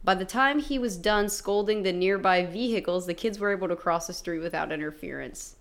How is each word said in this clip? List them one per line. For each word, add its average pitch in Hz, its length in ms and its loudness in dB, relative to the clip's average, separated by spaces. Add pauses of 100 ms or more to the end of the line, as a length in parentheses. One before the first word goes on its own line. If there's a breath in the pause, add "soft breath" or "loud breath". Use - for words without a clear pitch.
By 190 140 4
the 190 80 -2
time 269 340 2
he 285 220 -2
was 220 160 -2
done 208 320 2
scolding 202 560 0
the 185 80 4
nearby 185 520 4
vehicles, 185 640 -2
the 175 80 -2
kids 208 240 -4
were 202 140 2
able 185 160 -2
to 170 80 0
cross 170 320 0
the 185 40 -8
street 170 280 -6
without 160 320 -2
interference. 147 880 -8